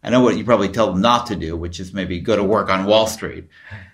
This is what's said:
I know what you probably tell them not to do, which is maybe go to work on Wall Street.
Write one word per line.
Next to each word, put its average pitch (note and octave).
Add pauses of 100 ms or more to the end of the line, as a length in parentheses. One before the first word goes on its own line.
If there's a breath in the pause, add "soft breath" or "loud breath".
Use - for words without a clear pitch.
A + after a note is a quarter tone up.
I -
know B2
what A#2+
you G#2+
probably G2+
tell G2+
them F#2
not A#2
to G#2+
do, D#2+
which E2+
is F#2
maybe F#2
go G#2
to G2+
work G2+
on F#2+
Wall G#2+
Street. F#2 (460 loud breath)